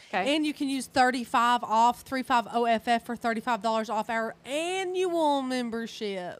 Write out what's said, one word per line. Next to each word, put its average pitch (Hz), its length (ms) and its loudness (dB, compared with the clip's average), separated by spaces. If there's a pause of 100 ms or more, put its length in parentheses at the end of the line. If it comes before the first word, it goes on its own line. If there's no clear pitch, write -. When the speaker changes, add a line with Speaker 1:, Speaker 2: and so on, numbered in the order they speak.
(120)
Speaker 1:
Okay. 214 240 2
Speaker 2:
And 302 100 0
you 294 80 0
can 285 140 -4
use 269 180 -4
thirty-five 247 800 2
off, 226 380 4
three 262 200 -4
five 240 300 2
O 240 140 0
F 226 200 2
F 233 200 0
for 233 100 -6
thirty-five 226 460 -2
dollars 220 280 0
off 214 200 -2
our 226 240 -2 (100)
annual 339 1000 0
membership. 226 960 -6